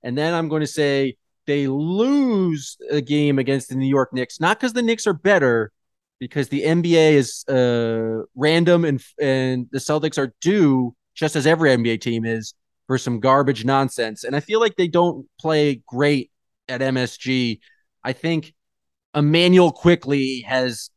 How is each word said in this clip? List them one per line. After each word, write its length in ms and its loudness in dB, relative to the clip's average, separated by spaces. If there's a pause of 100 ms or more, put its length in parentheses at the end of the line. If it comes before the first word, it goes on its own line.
And 140 -6
then 160 -2
I'm 140 -2
gonna 180 -2
say 520 -2 (280)
they 220 -2
lose 1080 -2 (120)
a 120 0
game 360 0
against 300 -2
the 80 -8
New 120 -2
York 260 0
Knicks, 260 -6
not 180 2
'cause 140 -4
the 100 -4
Knicks 260 -2
are 60 0
better, 600 2 (460)
because 300 -6
the 140 -4
N 200 2
B 140 2
A 180 6
is, 340 0
uh, 720 0 (140)
random, 500 2
and, 160 -2 (180)
and 520 -2
the 80 -6
Celtics 400 -2
are 200 -4
due, 560 2 (200)
just 200 -4
as 120 2
every 240 4
N 100 2
B 80 0
A 80 -2
team 280 -4
is, 280 -6 (320)
for 140 -2
some 200 -6
garbage 460 2
nonsense. 580 -2
And 120 -6
I 40 0
feel 200 -2
like 160 0
they 120 0
don't 380 0 (140)
play 480 0
great 420 0 (400)
at 140 -6
M 120 -2
S 220 -4
G. 420 -4 (440)
I 100 -6
think 400 -4 (600)
Immanuel 560 6
Quickley 680 0
has 560 -4